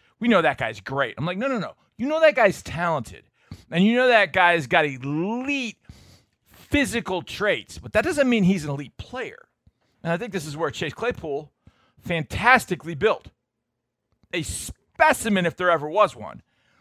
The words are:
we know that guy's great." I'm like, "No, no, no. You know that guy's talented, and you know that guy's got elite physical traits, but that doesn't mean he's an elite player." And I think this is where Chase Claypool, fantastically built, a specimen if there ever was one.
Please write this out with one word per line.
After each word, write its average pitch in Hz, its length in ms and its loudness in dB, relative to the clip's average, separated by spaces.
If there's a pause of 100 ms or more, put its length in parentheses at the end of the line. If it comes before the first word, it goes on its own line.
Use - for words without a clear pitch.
(220)
we 233 80 0
know 196 120 6
that 143 160 2
guy's 110 220 -6
great." 135 380 -4
I'm 156 80 -4
like, 180 120 -6
"No, 247 100 -4
no, 254 120 -4
no. 117 160 -10 (220)
You 240 100 -4
know 311 140 0
that 311 140 6
guy's 214 280 4
talented, 147 640 -6 (440)
and 170 140 2
you 226 120 4
know 254 120 4
that 208 240 6
guy's 175 360 4
got 160 180 4
elite 202 960 -4 (680)
physical 196 760 -2
traits, - 540 -4
but - 140 -16
that 214 140 2
doesn't 294 240 2
mean 220 160 2
he's 180 180 2
an 151 60 -6
elite 139 260 -8
player." - 540 -14 (520)
And 165 120 -2
I 170 40 -2
think 214 140 -8
this 165 140 -6
is 147 100 -10
where 156 160 -2
Chase 151 220 -6
Claypool, 147 580 -6 (480)
fantastically 170 960 0
built, 185 360 -2 (1000)
a 175 120 -4
specimen - 1000 0
if 160 100 -2
there 180 160 0
ever 151 180 0
was 196 260 2
one. 101 260 -16 (400)